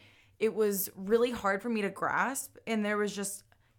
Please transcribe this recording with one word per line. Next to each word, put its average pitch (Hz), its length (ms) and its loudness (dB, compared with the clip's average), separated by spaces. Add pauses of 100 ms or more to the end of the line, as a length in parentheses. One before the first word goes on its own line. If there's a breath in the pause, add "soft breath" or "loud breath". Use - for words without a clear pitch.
(400 soft breath)
it 220 160 2
was 202 400 2
really 226 360 2
hard 196 300 0
for 233 60 -6
me 226 140 0
to 196 80 0
grasp. 185 640 -2 (100)
And 220 200 0
there 208 100 0
was 208 180 0
just 202 300 -8 (360)